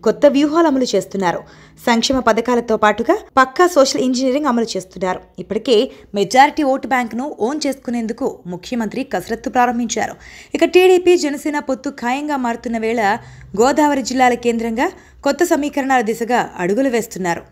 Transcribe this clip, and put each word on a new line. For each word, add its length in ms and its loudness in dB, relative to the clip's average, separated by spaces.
కొత్త 220 2
వ్యూహాలు 420 4
అమలు 160 2
చేస్తున్నారు. 600 -2
సంక్షేమ 340 0
పథకాలతో 580 0
పాటుగా 400 2
పక్కా 300 4
సోషల్ 340 2
ఇంజనీరింగ్ 440 0
అమలు 200 0
చేస్తున్నారు. 540 -6
ఇప్పటికే 520 0
మెజారిటీ 480 2
ఓటు 240 0
బ్యాంక్ను 520 -4
ఓన్ 280 -2
చేసుకునేందుకు 800 -6
ముఖ్యమంత్రి 560 -6
కసరత్తు 460 -6
ప్రారంభించారు. 680 -2
ఇక 100 2
టీడీపీ, 520 4
జనసేన 420 -4
పొత్తు 300 -6
ఖాయంగా 460 -6
మారుతున్న 420 -4
వేళ 240 -2
గోదావరి 400 4
జిల్లాల 320 2
కేంద్రంగా 580 -2
కొత్త 200 0
సమీకరణాల 580 0
దిశగా 560 -2
అడుగులు 320 0
వేస్తున్నారు. 520 -4